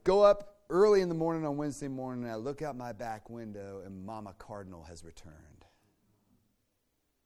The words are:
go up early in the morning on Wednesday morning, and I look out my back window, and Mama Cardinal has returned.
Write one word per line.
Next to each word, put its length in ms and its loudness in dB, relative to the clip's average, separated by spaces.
go 180 6
up 480 4
early 320 6
in 80 2
the 60 -2
morning 300 0
on 120 -2
Wednesday 320 -4
morning, 340 -6
and 80 -6
I 40 -6
look 260 -6
out 140 -6
my 180 -8
back 360 -10
window, 520 -12
and 240 -12
Mama 320 -12
Cardinal 460 -14
has 200 -16
returned. 640 -20